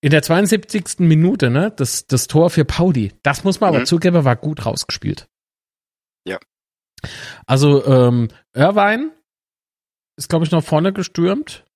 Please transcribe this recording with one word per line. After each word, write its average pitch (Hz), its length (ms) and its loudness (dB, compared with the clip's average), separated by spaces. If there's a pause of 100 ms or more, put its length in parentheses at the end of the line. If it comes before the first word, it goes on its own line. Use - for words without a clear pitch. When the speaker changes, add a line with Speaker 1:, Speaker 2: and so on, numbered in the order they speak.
Speaker 1:
In 143 120 0
der 151 100 4
zweiundsiebzigsten 196 840 0
Minute, 160 440 2
ne, 160 260 0
das, - 300 -6
das - 200 -2
Tor 165 220 2
für 156 160 0
Pauli. 131 480 -2 (100)
Das 143 220 -2
muss 190 160 0
man 208 80 2
aber 151 120 2
Speaker 2:
Mhm. 123 60 -4
Speaker 1:
zugeben, 170 380 2
war 127 120 2
gut 151 280 -8
rausgespielt. - 640 -8 (960)
Speaker 2:
Ja. 92 120 -10 (1080)
Speaker 1:
Also, 139 380 2
ähm, 123 440 2 (260)
Irvine 208 580 0 (1040)
ist, - 140 -10
glaub 165 120 0
ich, 156 100 -2
nach 165 120 0
vorne 175 300 0
gestürmt 196 800 -4